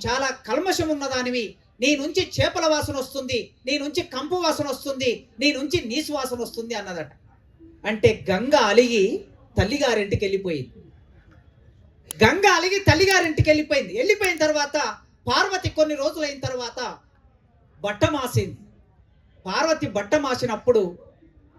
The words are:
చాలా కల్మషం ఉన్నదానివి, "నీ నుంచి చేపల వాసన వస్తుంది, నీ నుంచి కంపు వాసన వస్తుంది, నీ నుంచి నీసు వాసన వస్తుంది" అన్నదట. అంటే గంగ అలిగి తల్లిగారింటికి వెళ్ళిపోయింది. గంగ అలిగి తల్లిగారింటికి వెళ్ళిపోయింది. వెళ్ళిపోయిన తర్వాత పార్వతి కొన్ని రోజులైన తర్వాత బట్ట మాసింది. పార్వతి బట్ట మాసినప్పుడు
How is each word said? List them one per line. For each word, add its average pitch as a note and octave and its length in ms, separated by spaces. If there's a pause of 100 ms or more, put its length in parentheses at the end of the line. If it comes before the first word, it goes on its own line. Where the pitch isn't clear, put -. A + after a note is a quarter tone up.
చాలా C4 220
కల్మషం D#4+ 600
ఉన్నదానివి, B3+ 680 (240)
"నీ C#4+ 160
నుంచి D#4+ 340 (100)
చేపల D#4+ 260
వాసన D4 300
వస్తుంది, B3+ 540 (160)
నీ C#4+ 120
నుంచి D4 240
కంపు D4 320
వాసన D#4 340
వస్తుంది, C4 580 (140)
నీ C#4+ 120
నుంచి D4 340
నీసు D4+ 260
వాసన B3+ 280
వస్తుంది" A3+ 340
అన్నదట. F#3 360 (760)
అంటే G#3+ 460
గంగ A#3 240
అలిగి A#3 720 (340)
తల్లిగారింటికి G#3+ 680
వెళ్ళిపోయింది. F#3+ 480 (1500)
గంగ F4 220
అలిగి F#4 320
తల్లిగారింటికి E4+ 720
వెళ్ళిపోయింది. C#4+ 460
వెళ్ళిపోయిన F#4 420
తర్వాత D4 580 (300)
పార్వతి F4+ 420
కొన్ని D#4 260
రోజులైన C#4+ 460
తర్వాత B3 560 (840)
బట్ట G3+ 240
మాసింది. B3+ 540 (880)
పార్వతి D4+ 400
బట్ట G3+ 280
మాసినప్పుడు A#3+ 840 (600)